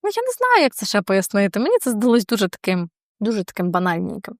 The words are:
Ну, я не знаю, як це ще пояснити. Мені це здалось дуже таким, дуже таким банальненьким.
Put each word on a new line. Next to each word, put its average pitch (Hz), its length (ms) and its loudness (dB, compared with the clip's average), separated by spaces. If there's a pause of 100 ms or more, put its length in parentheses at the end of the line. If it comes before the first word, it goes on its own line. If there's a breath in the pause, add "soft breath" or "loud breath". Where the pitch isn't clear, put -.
Ну, 415 140 -2
я 466 60 -2
не 508 100 -2
знаю, 494 300 2
як 262 120 2
це - 120 -8
ще 208 160 0
пояснити. 196 580 0
Мені 415 180 2
це - 120 -2
здалось 233 360 2
дуже 208 220 0
таким, 180 420 -2 (300)
дуже 214 240 -2
таким 180 260 -4
банальненьким. 180 680 -4